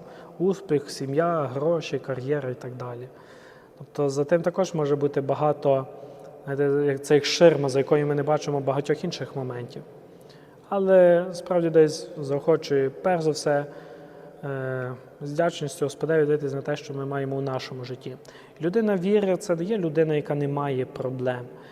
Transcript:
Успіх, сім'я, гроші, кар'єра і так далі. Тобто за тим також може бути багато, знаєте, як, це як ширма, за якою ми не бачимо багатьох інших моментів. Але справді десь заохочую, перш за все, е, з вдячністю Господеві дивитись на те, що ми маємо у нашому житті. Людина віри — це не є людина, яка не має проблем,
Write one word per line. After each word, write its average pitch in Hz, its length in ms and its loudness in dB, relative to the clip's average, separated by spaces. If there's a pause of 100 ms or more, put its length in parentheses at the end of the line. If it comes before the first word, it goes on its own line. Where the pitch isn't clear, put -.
(400)
Успіх, 156 520 0
сім'я, 147 640 0
гроші, 147 460 -2
кар'єра 131 500 -4
і 127 40 -4
так 123 220 -10
далі. 123 320 -12 (680)
Тобто 143 320 -2
за 139 140 0
тим 170 180 2
також 185 320 -2
може 147 220 0
бути 143 260 0
багато, 139 680 0 (560)
знаєте, 143 420 2
як, 135 200 0
це 151 100 6
як 143 100 4
ширма, 143 440 6
за 131 100 2
якою 147 280 2
ми 147 80 0
не 143 80 0
бачимо 147 360 0
багатьох 139 440 -2
інших 165 320 -8
моментів. 123 480 -8 (840)
Але 185 640 6
справді 175 360 0
десь 156 480 4
заохочую, 143 720 0
перш 175 320 0
за 156 80 2
все, 147 340 0 (800)
е, 131 480 -6 (300)
з 143 120 -8
вдячністю 160 520 -2
Господеві 151 400 2
дивитись 143 280 0
на 139 80 -4
те, 147 140 -4
що 143 180 -10
ми 139 120 -6
маємо 139 300 -4
у 135 60 -2
нашому 131 420 -6
житті. 127 340 -12 (440)
Людина 208 340 2
віри — 190 420 2
це 175 180 -2
не 165 80 -2
є 214 140 -2
людина, 160 380 2
яка 147 200 -2
не 143 120 0
має 139 380 -2
проблем, 127 600 -4 (260)